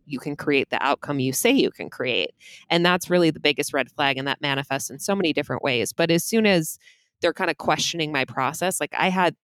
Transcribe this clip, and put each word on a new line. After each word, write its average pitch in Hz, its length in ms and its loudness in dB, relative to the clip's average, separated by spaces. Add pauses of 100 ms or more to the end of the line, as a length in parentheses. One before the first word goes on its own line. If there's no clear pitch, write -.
you 139 140 -8
can 147 160 -8
create 139 360 0
the - 120 -2
outcome 143 380 -2
you 131 120 0
say 233 200 2
you 185 180 4
can - 180 -10
create. 113 460 -4 (340)
And 170 160 4
that's 180 240 2
really 180 220 4
the 156 80 -2
biggest 143 340 0
red 135 160 -2
flag. 139 300 -2
And 135 80 -6
that 139 160 -4
manifests 139 480 -2
in 139 80 -14
so 202 160 -2
many 180 180 0
different 143 300 -4
ways. 123 300 0
But 165 180 2
as 170 140 2
soon 226 200 2
as 180 320 2 (440)
they're 170 120 2
kinda 170 220 -2
questioning 160 560 -2
my 135 140 0
process, 147 560 -2
like, 147 180 -4
I 185 120 4
had 180 340 2